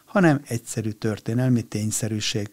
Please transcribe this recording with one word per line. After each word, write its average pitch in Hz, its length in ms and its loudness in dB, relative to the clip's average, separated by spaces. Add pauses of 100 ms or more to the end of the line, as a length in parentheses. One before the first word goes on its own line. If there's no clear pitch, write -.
hanem 160 420 4
egyszerű 113 440 -4
történelmi 117 720 0
tényszerűség", 107 920 -4